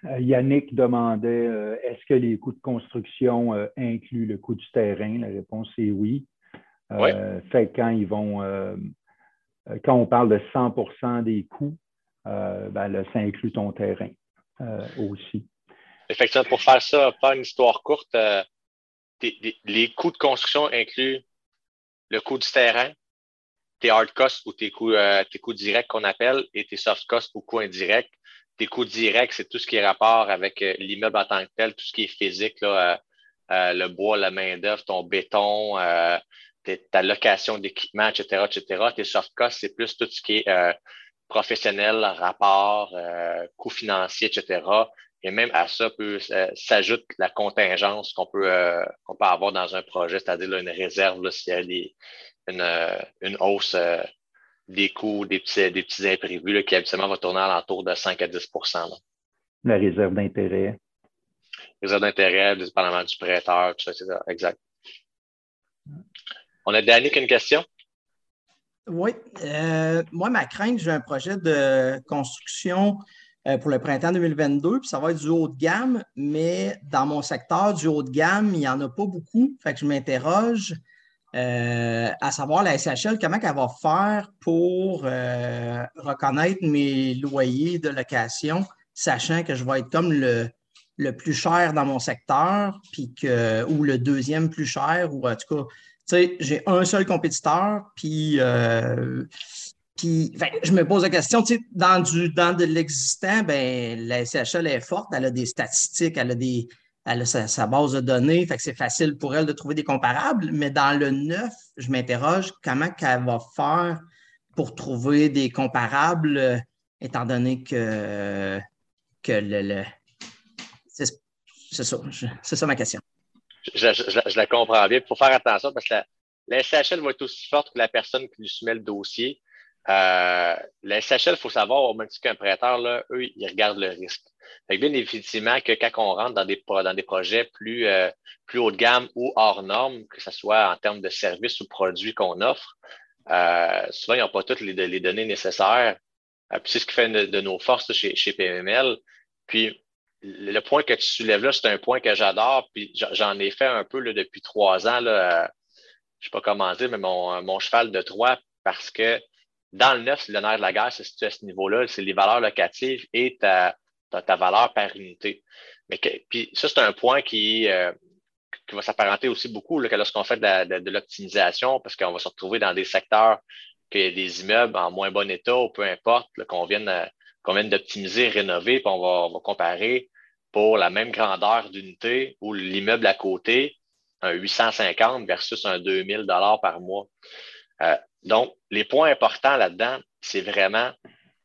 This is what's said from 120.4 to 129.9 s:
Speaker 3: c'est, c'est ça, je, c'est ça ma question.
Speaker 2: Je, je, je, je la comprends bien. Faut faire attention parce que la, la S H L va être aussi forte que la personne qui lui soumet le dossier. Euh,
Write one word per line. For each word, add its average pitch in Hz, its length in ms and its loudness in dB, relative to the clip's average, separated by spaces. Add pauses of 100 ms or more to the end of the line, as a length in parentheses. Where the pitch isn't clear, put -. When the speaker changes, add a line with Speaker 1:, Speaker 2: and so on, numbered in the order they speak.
Speaker 3:
c'est, - 340 -6 (500)
c'est - 140 -6
ça, 127 140 -4 (120)
je, - 160 -8 (160)
c'est - 140 -6
ça 160 100 0
ma 139 100 0
question. 117 240 -4 (720)
Speaker 2:
Je, 113 180 4
je, 117 180 -2
je, 110 140 2
je 104 120 -4
la 107 100 4
comprends 113 420 4
bien. 123 180 4
Faut - 80 -2
faire 135 200 6
attention 123 380 2
parce 120 140 -6
que 117 80 -2
la, 104 120 -2 (400)
la 120 120 0
S - 140 -2
H 151 220 4
L 170 60 -2
va 143 100 -2
être 127 120 -6
aussi - 260 -12
forte 147 240 0
que 123 60 -10
la 113 100 4
personne 127 400 -4
qui - 120 -20
lui 107 80 -14
soumet 113 240 -4
le 113 80 -4
dossier. 107 640 -6 (460)
Euh, 90 680 4 (260)